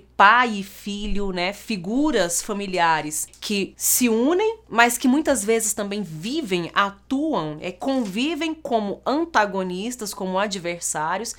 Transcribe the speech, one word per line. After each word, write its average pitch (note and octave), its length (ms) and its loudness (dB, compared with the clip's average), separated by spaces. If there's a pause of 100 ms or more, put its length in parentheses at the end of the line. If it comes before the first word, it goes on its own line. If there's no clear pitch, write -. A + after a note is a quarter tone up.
(180)
pai A3+ 380 6
e G3 80 -4
filho, G3+ 680 -4
né, F3+ 220 -2
figuras A3 880 0
familiares E3+ 840 0 (140)
que G3 380 -2
se - 320 2
unem, F4+ 580 2
mas A#3+ 300 4
que - 100 2
muitas C4 380 2
vezes A3 280 0
também G3+ 300 -4
vivem, F#3 720 -4
atuam, G3 880 -2
é, F#3 100 -8
convivem C4+ 800 -2
como A3 520 -4
antagonistas, G#3 1080 -2
como F#3+ 260 -4
adversários. F3 1000 -4